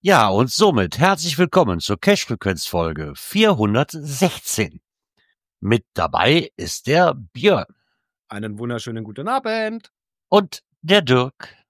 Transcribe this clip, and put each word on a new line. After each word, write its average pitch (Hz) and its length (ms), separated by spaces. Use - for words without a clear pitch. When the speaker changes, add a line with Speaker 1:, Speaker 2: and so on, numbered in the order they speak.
Speaker 1:
Ja, 143 220
und 107 240
somit 123 480
herzlich 165 380
willkommen 156 420
zur 101 180
Cash-Frequenz-Folge 82 1160
vierhundertsechzehn. 143 1700
Mit 101 320
dabei 98 640
ist - 300
der 160 280
Björn. 135 500
Speaker 2:
Einen 104 320
wunderschönen 117 460
guten 135 240
Abend. 226 640
Speaker 1:
Und 196 320
der 190 200
Dirk. 127 540